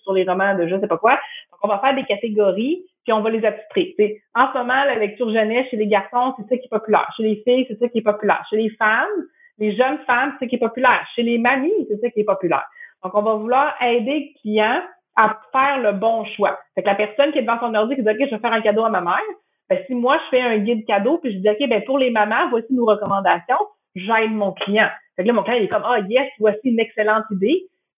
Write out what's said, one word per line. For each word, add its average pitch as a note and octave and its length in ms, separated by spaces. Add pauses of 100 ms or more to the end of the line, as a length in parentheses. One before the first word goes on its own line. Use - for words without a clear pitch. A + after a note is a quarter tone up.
sur F#3+ 100
les F#3 120
romans F#3+ 340
de E3+ 100
je F#3+ 100
sais G#3 80
pas E3 120
quoi. A#3+ 140
Donc, - 500
on G#3 60
va G3+ 100
faire C4+ 160
des C4+ 100
catégories, G#3 760 (220)
puis A3+ 100
on G#3+ 80
va A3+ 80
les A3+ 160
attitrer. - 480
T'sais, G#3+ 260 (140)
en C4 180
ce C4+ 60
moment, B3+ 260
la C4 120
lecture G#3+ 360
jeunesse A3+ 380
chez A3+ 80
les G#3+ 80
garçons, G#3+ 500
c'est G#3 140
ça B3 80
qui - 80
est - 20
populaire. G#3+ 480
Chez A3+ 60
les G#3+ 240
filles, B3+ 200
c'est G#3+ 120
ça A#3+ 100
qui A#3+ 80
est A3 60
populaire. G#3 480
Chez G#3+ 80
les A3 180
femmes, A3+ 300 (500)
les G#3+ 180
jeunes C4+ 320
femmes, C4 280
c'est C4 100
ça A#3 60
qui B3 60
est - 20
populaire. A#3+ 480 (100)
Chez A#3+ 60
les A#3 160
mamies, C4+ 500
c'est G#3 140
ça A#3+ 80
qui G#3+ 100
est G#3 40
populaire. F3 420 (360)
Donc, F#3 120
on G#3 80
va A3 140
vouloir B3+ 440
aider B3 540
le - 80
client G#3+ 400 (340)
à G#3+ 240 (100)
faire C4+ 280
le G#3+ 140
bon A3 340
choix. F#3+ 320 (160)
Fait F#3 80
que G#3 60
la - 60
personne C#4 380
qui D#4 60
est A#3+ 40
devant A#3 160
son A#3 160
ordi, A3+ 220
qui C4 60
dit, « G#3 80
Ok, A3+ 100
je C4+ 140
vais G#3 40
faire A3+ 140
un A3+ 80
cadeau G#3+ 240
à A3+ 60
ma F#3 100
mère », F3 140 (560)
ben, F#3 160
si B3+ 80
moi, B3 300
je - 60
fais B3+ 100
un A#3+ 180
guide A3 280
cadeau, A3 320
puis C4 120
je F#3+ 80
dis, « G3 120
OK, A#3 180
ben, G#3 160
pour C4+ 140
les B3+ 120
mamans, A#3 400
voici A#3 220
nos A#3+ 140
recommandations », G3 720 (380)
j'aide A3 340
mon G#3 220
client. G3+ 360 (280)
Fait F3+ 80
que G#3+ 40
là, A#3+ 60
mon G3+ 80
client, A#3+ 160
il G#3 60
est - 40
comme, « G#3 160
Ah, A#3+ 140 (100)
yes, B3+ 180 (120)
voici G#3+ 260
une A3+ 160
excellente A3 520
idée B3 320 (340)